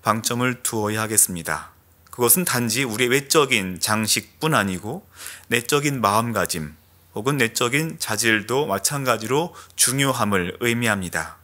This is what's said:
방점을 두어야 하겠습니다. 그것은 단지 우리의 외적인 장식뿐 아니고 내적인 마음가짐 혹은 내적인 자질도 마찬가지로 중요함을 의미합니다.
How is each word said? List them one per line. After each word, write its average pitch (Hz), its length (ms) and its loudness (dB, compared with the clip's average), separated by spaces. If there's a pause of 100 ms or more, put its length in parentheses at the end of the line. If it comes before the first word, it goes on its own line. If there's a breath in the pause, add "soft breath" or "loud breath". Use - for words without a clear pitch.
방점을 120 600 0
두어야 107 380 -2
하겠습니다. 90 680 0 (400)
그것은 123 340 2
단지 120 380 0
우리의 120 280 0
외적인 131 680 2
장식뿐 110 760 -2
아니고 104 540 -2 (380 loud breath)
내적인 143 540 0
마음가짐 98 720 0 (400)
혹은 127 220 -2
내적인 135 640 0
자질도 113 680 0
마찬가지로 127 880 -2 (220 loud breath)
중요함을 117 840 0
의미합니다. 107 840 0